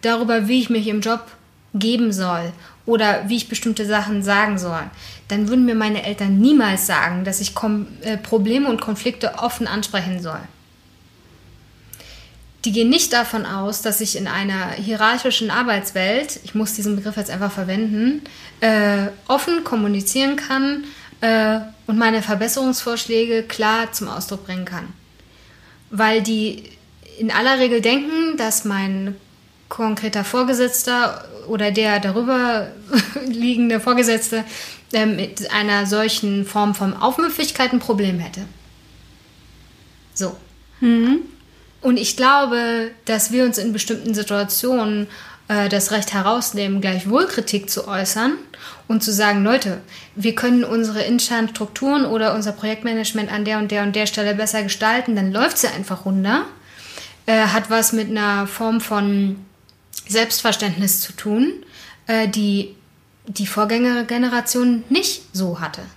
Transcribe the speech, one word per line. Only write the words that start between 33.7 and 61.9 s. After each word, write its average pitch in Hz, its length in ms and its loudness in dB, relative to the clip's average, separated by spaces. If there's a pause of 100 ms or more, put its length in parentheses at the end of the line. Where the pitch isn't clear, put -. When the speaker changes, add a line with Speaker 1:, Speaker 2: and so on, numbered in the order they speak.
Speaker 1:
Vorgesetzte, 226 640 2 (480)
äh, 220 140 2
mit 196 460 -2
einer 202 340 2
solchen 208 600 0
Form 208 260 2
von 190 220 -2
Aufmüpfigkeit 269 800 0
ein 247 60 4
Problem 196 380 0
hätte. 170 240 -8 (1700)
So. 185 200 -6 (440)
Speaker 2:
Mhm. 233 400 6 (600)
Speaker 1:
Und 254 160 4
ich - 200 -2
glaube, 240 720 2 (160)
dass 220 260 0
wir 254 140 4
uns 233 140 0
in 214 120 0
bestimmten 220 440 -2
Situationen, 208 920 0 (440)
äh, 202 200 2
das 196 220 0
Recht 208 220 -2
herausnehmen, 202 680 0
gleichwohl 196 460 0
Kritik 208 420 -4
zu - 180 -4
äußern 208 460 0 (540)
und 220 160 0
zu 220 100 -2
sagen, 202 300 4
„Leute, 214 380 2 (340)
wir 214 180 0
können 247 300 4
unsere 220 400 -2
internen 233 460 2
Strukturen 269 560 0
oder 220 280 2
unser 208 200 -2
Projektmanagement 220 800 -4
an 208 140 -2
der 214 140 -2
und 208 100 -2
der 208 140 0
und 202 120 0
der 214 120 0
Stelle 208 260 -2
besser 214 300 -2
gestalten“, 226 520 0
dann 190 160 0
läuft's 254 300 0
ja - 140 2
einfach 185 300 -8
runter, 196 400 0 (840)
äh, 220 200 4
hat 208 220 0
was 220 240 2
mit 220 160 0
einer 202 380 0
Form 220 340 -2
von 202 540 0 (720)
Selbstverständnis 202 960 0
zu - 120 -8
tun, 233 400 0 (540)